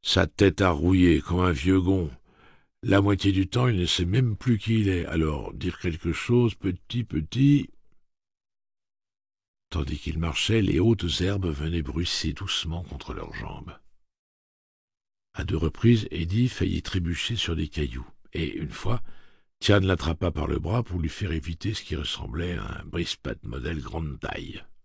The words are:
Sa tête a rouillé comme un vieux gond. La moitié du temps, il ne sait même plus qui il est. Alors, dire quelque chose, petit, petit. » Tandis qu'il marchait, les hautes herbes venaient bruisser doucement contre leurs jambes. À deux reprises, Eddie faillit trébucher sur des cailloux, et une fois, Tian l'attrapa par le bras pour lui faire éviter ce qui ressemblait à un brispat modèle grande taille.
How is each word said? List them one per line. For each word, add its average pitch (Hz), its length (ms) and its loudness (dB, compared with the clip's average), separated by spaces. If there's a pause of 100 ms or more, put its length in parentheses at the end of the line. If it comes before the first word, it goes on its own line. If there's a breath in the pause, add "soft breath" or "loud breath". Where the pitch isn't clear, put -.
Sa - 240 2
tête 98 360 2
a 92 100 6
rouillé 85 500 6
comme 87 200 0
un 92 100 4
vieux 92 280 4
gond. 90 320 0 (720 soft breath)
La 98 140 6
moitié 98 320 4
du 95 160 2
temps, 123 220 2
il 107 80 2
ne 87 80 2
sait 87 180 0
même 110 320 2
plus 117 220 2
qui 110 240 2
il 98 80 2
est. 90 160 0
Alors, 76 480 -2
dire 90 260 -4
quelque 85 320 -2
chose, 120 420 2
petit, 107 520 -4
petit. » 135 640 2 (2000)
Tandis 73 280 -4
qu'il 78 220 -6
marchait, 95 420 0
les 90 200 2
hautes 98 400 2
herbes 95 260 0
venaient 80 340 -2
bruisser 76 520 -4
doucement 87 500 -6
contre - 300 -12
leurs 82 220 -10
jambes. - 440 -12 (1500)
À - 120 -6
deux 90 100 -2
reprises, 101 560 4
Eddie 98 380 0
faillit 87 320 -2
trébucher 87 560 -2
sur 85 180 -2
des 80 140 -2
cailloux, 64 360 -4 (280)
et 82 200 -4
une - 160 -6
fois, - 320 0 (600 soft breath)
Tian 101 180 6
l'attrapa 87 520 0
par 76 160 -4
le 71 120 -2
bras 104 240 -2
pour 87 160 -6
lui 80 80 -2
faire 87 240 -6
éviter 85 420 -4
ce - 100 -10
qui - 120 -8
ressemblait 87 640 -6
à - 240 -8
un - 20 -14
brispat - 640 -6
modèle 67 360 -6
grande 76 380 -6
taille. - 420 -10 (240)